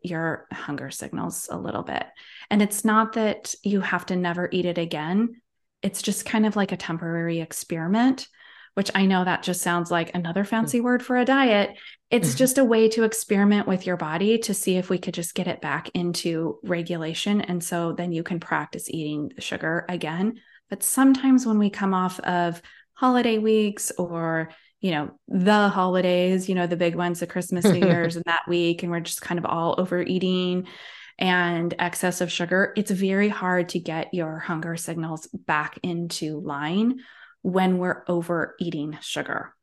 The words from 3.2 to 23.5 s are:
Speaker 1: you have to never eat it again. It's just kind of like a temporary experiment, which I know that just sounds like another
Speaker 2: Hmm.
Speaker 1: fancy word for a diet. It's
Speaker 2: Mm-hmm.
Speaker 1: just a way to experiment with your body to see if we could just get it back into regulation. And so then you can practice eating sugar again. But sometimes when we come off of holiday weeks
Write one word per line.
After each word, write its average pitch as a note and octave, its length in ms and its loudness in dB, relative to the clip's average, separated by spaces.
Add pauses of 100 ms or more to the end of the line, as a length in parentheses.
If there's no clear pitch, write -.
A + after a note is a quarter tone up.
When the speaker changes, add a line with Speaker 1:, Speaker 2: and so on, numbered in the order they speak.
Speaker 1:
you G3+ 180 0
have F3+ 260 -2
to F#3 80 -2
never F3+ 360 -2
eat F3+ 140 0
it F3 120 -2
again. E3+ 640 -2 (400)
It's - 200 -4
just - 240 -4
kind G#3+ 200 2
of G#3+ 100 0
like G3 160 0
a F3 60 -4
temporary E3 640 -4
experiment, F#3+ 840 0 (480)
which G3 180 -2
I F#3+ 140 4
know F#3 180 4
that F3+ 180 0
just F3+ 180 -4
sounds F3 300 0
like E3+ 220 0
another F3 300 -2
Speaker 2:
Hmm. G3+ 60 -8
Speaker 1:
fancy A#3 300 0
word B3 240 0
for B3 140 0
a A#3+ 80 2
diet. B3 500 4 (360)
It's A3+ 180 2
Speaker 2:
Mm-hmm. C3 80 -4
Speaker 1:
just C4 220 4
a C4+ 40 8
way A3+ 260 6
to A3+ 140 2
experiment G3+ 640 2
with F#3 200 0
your F3+ 100 0
body F3 420 2
to G#3+ 140 -2
see F#3 240 0
if F#3 140 -2
we F3+ 80 0
could F3 160 -8
just E3+ 180 -6
get F3+ 140 -2
it - 140 -4
back D3+ 340 -4
into E3+ 680 -2
regulation. E3+ 800 -2
And F3 220 -4
so E3+ 300 -2
then F3 180 -4
you E3 100 -2
can E3+ 180 -4
practice - 500 -6
eating D3+ 500 -6
sugar - 500 -4
again. F3 500 -4 (300)
But - 140 -8
sometimes C4 640 6
when G#3+ 100 4
we G#3 140 4
come G3 240 0
off F#3 240 0
of F3 420 0 (320)
holiday A#3+ 460 2
weeks G#3+ 580 2